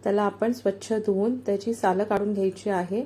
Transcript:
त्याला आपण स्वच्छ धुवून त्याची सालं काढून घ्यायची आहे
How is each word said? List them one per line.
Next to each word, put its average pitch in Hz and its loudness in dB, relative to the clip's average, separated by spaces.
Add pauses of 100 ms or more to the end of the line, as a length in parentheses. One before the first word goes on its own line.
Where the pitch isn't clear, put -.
त्याला 202 2
आपण 208 0
स्वच्छ 202 -2
धुवून 214 0
त्याची 208 -2
सालं 190 2
काढून 208 0
घ्यायची 190 0
आहे 190 0